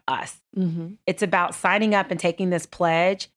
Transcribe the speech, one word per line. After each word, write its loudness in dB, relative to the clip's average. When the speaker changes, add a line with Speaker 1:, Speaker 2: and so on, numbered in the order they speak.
Speaker 1:
us. -6
Speaker 2:
Mm-hmm. -2
Speaker 1:
It's -2
about 0
signing 2
up 2
and -4
taking -2
this 0
pledge 0